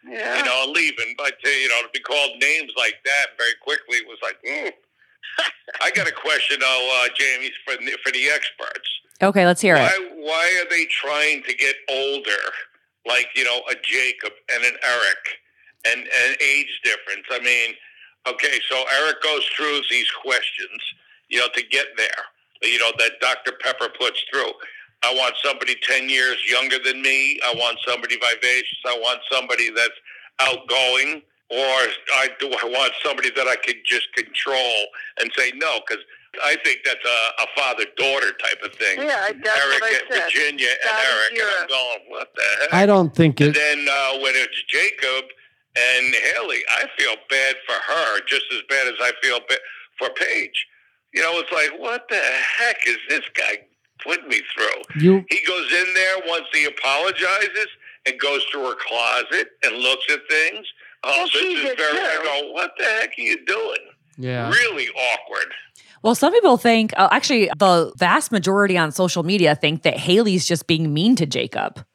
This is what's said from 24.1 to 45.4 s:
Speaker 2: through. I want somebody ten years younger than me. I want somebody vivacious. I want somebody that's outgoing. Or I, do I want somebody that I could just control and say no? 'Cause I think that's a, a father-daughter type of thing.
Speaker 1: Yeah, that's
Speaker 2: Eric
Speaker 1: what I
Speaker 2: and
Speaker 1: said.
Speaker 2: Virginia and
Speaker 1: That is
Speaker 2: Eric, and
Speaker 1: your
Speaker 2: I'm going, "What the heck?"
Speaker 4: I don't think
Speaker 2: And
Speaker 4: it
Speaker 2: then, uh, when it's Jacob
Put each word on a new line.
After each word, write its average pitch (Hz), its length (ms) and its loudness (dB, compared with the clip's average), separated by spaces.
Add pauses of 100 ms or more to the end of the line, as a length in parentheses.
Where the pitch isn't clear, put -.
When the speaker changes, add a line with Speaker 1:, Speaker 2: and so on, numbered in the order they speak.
Speaker 2:
through. 135 200 -2 (520)
I 123 100 2
want 127 220 0 (100)
somebody 127 300 -2 (120)
ten 131 220 0
years 127 280 2 (120)
younger 127 340 2
than 131 200 -2
me. 135 420 2
I 120 80 0
want 117 240 -2 (100)
somebody 120 300 -4
vivacious. 123 680 0
I 123 140 -2
want 120 220 -2 (120)
somebody 123 380 0
that's 113 240 0 (460)
outgoing. 131 840 0 (280)
Or 120 80 -4 (560)
I, 135 160 2 (100)
do 139 120 -4
I 117 140 -4
want 127 260 0 (140)
somebody 131 260 0
that 127 160 0
I 123 80 2
could 120 300 -4
just 117 300 -2
control 127 580 -2 (480)
and 117 160 -2
say 127 180 0
no? 139 320 -2
'Cause 110 120 -6 (440)
I 151 200 2
think 135 200 0
that's 131 220 -2
a, 117 380 0
a 104 120 -2
father-daughter 127 800 0
type - 300 -2
of 101 120 -10
thing. 98 220 0
Speaker 1:
Yeah, 214 340 -2
that's 107 340 0
Speaker 2:
Eric 135 160 2
Speaker 1:
what - 20 -2
I 226 120 0
Speaker 2:
and 120 60 0 (100)
Speaker 1:
said. 226 120 0
Speaker 2:
Virginia 147 440 0
and 127 160 0
Speaker 1:
That 220 160 0
is 131 140 2
Speaker 2:
Eric, 110 160 2
and 233 80 -4
Speaker 1:
your 220 100 0 (140)
Speaker 2:
I'm 165 60 -6
going, 127 320 -4 (100)
"What - 260 -10
the 110 80 -2 (180)
heck?" 151 120 0
Speaker 4:
I 190 120 6
don't 190 300 4
think 156 240 4
Speaker 2:
And 147 120 6
Speaker 4:
it 147 40 0
Speaker 2:
then, 147 340 2
uh, 135 300 0
when 135 160 0
it's 127 320 0
Jacob 131 580 0 (520)